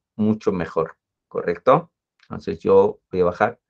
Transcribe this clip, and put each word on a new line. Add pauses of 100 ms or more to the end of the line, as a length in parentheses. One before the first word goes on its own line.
(160)
mucho
mejor, (300)
¿correcto? (320)
Entonces
yo (100)
voy
a
bajar, (100)